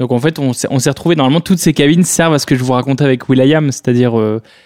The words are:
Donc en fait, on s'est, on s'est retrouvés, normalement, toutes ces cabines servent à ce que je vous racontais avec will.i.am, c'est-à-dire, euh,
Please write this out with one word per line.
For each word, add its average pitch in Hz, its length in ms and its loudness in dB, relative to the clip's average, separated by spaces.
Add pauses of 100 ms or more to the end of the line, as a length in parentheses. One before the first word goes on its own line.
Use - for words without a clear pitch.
Donc 127 120 -4
en 120 80 0
fait, 160 180 -2
on 135 140 -2
s'est, - 180 -6
on 139 80 0
s'est 139 120 0
retrouvés, 165 260 -2
normalement, 143 240 2
toutes 180 180 0
ces 165 140 0
cabines 160 320 2
servent 165 300 0
à 143 40 2
ce - 80 -4
que - 80 0
je 127 80 -2
vous 127 100 -2
racontais 127 320 -2
avec 131 240 0
will.i.am, 135 440 2
c'est-à-dire, 120 460 0
euh, 110 220 -2 (260)